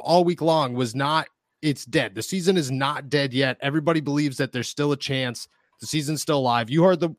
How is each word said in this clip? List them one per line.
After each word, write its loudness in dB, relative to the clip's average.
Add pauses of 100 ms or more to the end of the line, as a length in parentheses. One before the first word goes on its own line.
all 6
week 0
long 2
was -2
not, 0 (360)
"It's -2
dead." -2
The -8
season 0
is -2
not -2
dead 0
yet. 0
Everybody 0
believes -2
that -2
there's -4
still -2
a 0
chance. -6 (320)
The -12
season's -2
still 0
alive. 0
You 4
heard 4
the, 0